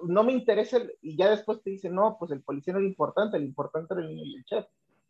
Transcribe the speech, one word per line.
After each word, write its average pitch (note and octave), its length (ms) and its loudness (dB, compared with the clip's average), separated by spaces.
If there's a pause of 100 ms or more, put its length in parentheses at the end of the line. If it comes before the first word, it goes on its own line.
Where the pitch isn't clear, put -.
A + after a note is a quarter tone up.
no F#3 180 4
me B3+ 80 4
interesa", A#3 460 2
el, A#3 140 -8 (100)
y D#3 140 -10
ya F#3 140 6
después G#3+ 320 0
te G3 80 -6
dicen, F#3+ 240 -6
"No, G#3+ 240 2
pues - 140 -8
el C3+ 100 -8
policía C#3+ 300 -6
no G3 80 0
era G3 80 2
importante, F#3+ 500 0
lo C#3+ 60 -4
importante D#3 500 -6
era F3 80 -4
el D#3 60 -6
niño D#3 160 -12
y D4+ 120 -12
el B3+ 80 -18
chef". - 220 -4 (440)